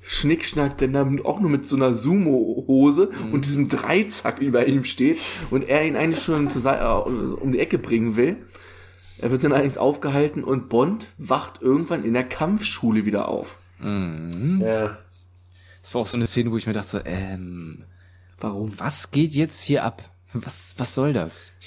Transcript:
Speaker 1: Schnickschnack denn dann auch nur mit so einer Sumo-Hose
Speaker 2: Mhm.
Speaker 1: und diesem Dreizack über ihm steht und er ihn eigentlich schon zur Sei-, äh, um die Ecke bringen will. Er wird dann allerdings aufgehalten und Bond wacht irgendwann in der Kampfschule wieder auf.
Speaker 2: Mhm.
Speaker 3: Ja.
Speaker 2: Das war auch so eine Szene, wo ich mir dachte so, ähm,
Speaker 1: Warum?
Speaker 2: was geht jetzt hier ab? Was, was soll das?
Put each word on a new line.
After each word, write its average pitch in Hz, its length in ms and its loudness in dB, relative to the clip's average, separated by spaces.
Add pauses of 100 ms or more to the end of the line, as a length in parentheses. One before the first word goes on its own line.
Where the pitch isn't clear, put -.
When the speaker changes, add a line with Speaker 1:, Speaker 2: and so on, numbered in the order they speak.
Speaker 1:
Schnickschnack 147 760 0
denn 131 160 2
dann 139 320 2
auch - 160 -2
nur 175 80 4
mit 139 180 0
so 139 80 -2
einer 131 180 4
Sumo-Hose 139 1160 4 (180)
Speaker 2:
Mhm. 113 60 -4
Speaker 1:
und 139 120 0
diesem 143 240 2
Dreizack 143 680 0
über 131 280 2
ihm 139 180 2
steht 151 320 2 (340)
und 135 160 0
er 151 180 2
ihn 151 120 -2
eigentlich 160 260 0
schon 147 260 0
zur 127 120 -2
Sei-, 135 180 2
äh, 113 140 2
um 117 580 -2
die 127 80 0
Ecke 160 200 0
bringen 113 360 0
will. 143 220 2 (840)
Er 120 120 -2
wird 131 120 2
dann 147 80 4
allerdings 139 260 2
aufgehalten 143 680 0
und 131 260 -2
Bond 156 380 2 (100)
wacht - 440 -4
irgendwann 151 440 2
in 113 80 0
der 127 100 2
Kampfschule 127 800 0
wieder - 220 0
auf. - 300 -6 (220)
Speaker 2:
Mhm. 95 840 -2
Speaker 3:
Ja. 110 340 -2 (840)
Speaker 2:
Das - 140 -14
war 123 60 0
auch 107 60 -2
so 120 100 -4
eine 117 100 0
Szene, 117 240 0
wo 113 60 -2
ich 107 100 -4
mir 110 60 -2
dachte 104 160 -4
so, 101 160 -4
ähm, 90 760 -8 (560)
Speaker 1:
Warum? 107 380 -6
Speaker 2:
was - 340 -2
geht 151 220 2
jetzt 156 300 -2
hier 143 200 0
ab? - 200 -4 (300)
Was, - 440 -6
was - 160 -2
soll 139 180 2
das? 85 400 -4 (160)